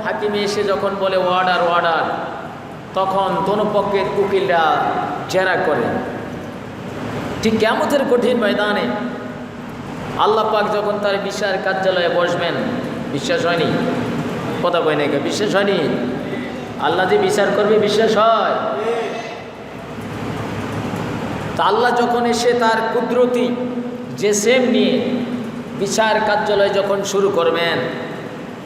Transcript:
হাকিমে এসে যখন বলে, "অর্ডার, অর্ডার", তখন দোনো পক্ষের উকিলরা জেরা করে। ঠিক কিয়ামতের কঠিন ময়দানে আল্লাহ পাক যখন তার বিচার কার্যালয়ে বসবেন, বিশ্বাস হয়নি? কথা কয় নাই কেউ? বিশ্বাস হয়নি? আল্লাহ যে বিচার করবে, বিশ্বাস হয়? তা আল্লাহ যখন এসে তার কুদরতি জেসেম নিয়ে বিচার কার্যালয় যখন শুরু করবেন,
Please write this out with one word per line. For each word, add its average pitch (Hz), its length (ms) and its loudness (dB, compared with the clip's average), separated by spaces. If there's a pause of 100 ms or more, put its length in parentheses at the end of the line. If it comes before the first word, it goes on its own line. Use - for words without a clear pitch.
হাকিমে 208 340 -2
এসে 208 260 0
যখন 196 260 0 (100)
বলে, 190 160 2
"অর্ডার, 180 520 2
অর্ডার", 165 640 0 (640)
তখন 190 360 2 (160)
দোনো 208 260 2
পক্ষের 202 320 2 (120)
উকিলরা 175 600 2 (540)
জেরা 185 260 2 (100)
করে। 139 160 2 (1600)
ঠিক 220 160 2
কিয়ামতের 269 420 2 (100)
কঠিন 247 280 4
ময়দানে 208 420 0 (1400)
আল্লাহ 214 340 4
পাক 208 240 2
যখন 202 160 0 (100)
তার 202 220 2
বিচার 190 400 -2
কার্যালয়ে 185 440 2
বসবেন, 175 460 0 (580)
বিশ্বাস 165 340 0
হয়নি? 170 180 2 (1000)
কথা 175 180 2
কয় 156 160 2
নাই 147 120 2
কেউ? 143 160 0
বিশ্বাস 208 300 0
হয়নি? 196 240 2 (1040)
আল্লাহ 180 260 2
যে 208 100 6
বিচার 190 280 2 (100)
করবে, 214 220 4
বিশ্বাস 208 380 4
হয়? 220 360 4 (3000)
তা 165 80 2
আল্লাহ 233 380 2
যখন 240 240 2
এসে 240 260 2
তার 226 240 4 (180)
কুদরতি 247 640 2 (640)
জেসেম 214 440 4
নিয়ে 220 480 2 (720)
বিচার 214 460 2
কার্যালয় 208 420 2
যখন 190 340 0
শুরু 196 260 2
করবেন, 170 500 2 (880)